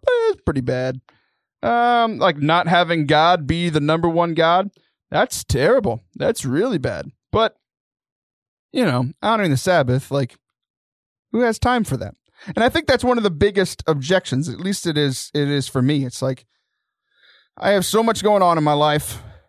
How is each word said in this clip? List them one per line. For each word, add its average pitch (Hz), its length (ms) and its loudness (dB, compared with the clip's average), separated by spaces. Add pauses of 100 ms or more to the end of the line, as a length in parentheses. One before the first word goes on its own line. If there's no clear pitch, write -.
(300)
It's - 120 -4
pretty 147 200 -2
bad." 127 400 -4 (600)
Um, 233 540 2
like, 175 200 0
not 156 300 2
having 170 400 2
God 156 400 4
be 170 220 0
the 156 100 0
number 160 280 0
one 170 260 0
God, 170 360 2 (400)
that's - 340 -2
terrible. 151 600 0 (120)
That's - 300 -4
really 170 320 -2
bad. 104 340 -6 (200)
But, 220 260 0 (1120)
you 254 140 0
know, 123 260 0 (100)
honoring 208 300 0
the 131 60 2
Sabbath, 139 540 0
like, 139 260 -4 (960)
who 226 100 0
has 226 160 0
time 240 260 0
for 135 140 -4
that? 95 160 -10 (420)
And 214 80 2
I 247 60 4
think 320 160 -2
that's 262 180 2
one 247 140 2
of 226 60 0
the 202 80 0
biggest 190 560 -2
objections, 151 600 0
at 117 120 -10
least 190 260 -6
it 156 120 -2
is, 139 360 -2
it 147 140 0
is 143 200 -2
for 131 140 -2
me. 139 240 0
It's - 160 -10
like, 131 240 -6 (1120)
I - 140 0
have 190 140 2
so 226 180 0
much 226 200 0
going 208 200 4
on 170 160 4
in 151 40 0
my 151 100 2
life. 151 500 -2 (260)